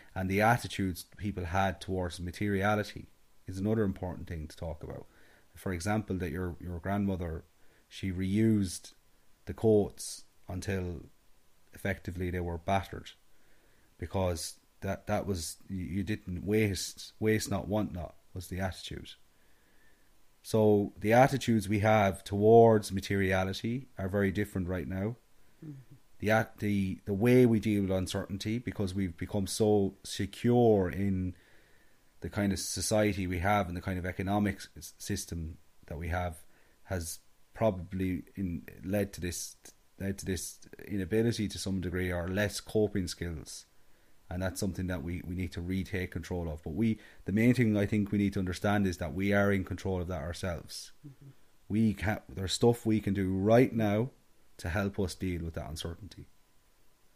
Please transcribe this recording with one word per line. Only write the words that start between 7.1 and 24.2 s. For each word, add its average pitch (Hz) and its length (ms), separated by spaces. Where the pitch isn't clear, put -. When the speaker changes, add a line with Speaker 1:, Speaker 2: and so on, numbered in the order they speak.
Speaker 1:
she 95 240
reused 98 800
the - 80
coats - 680
until 90 540
effectively 90 560
they 90 100
were 85 180
battered, 95 540
because 90 600
that, - 280
that 104 200
was, 90 300
you, 95 160
you 92 200
didn't 92 420
waste, 104 720
waste 110 320
not, 98 160
want 101 240
not 85 240
was 92 140
the 90 140
attitude. - 480
So 107 540
the 107 140
attitudes 117 560
we 104 120
have 104 440
towards 110 680
materiality 95 960
are 98 100
very 98 240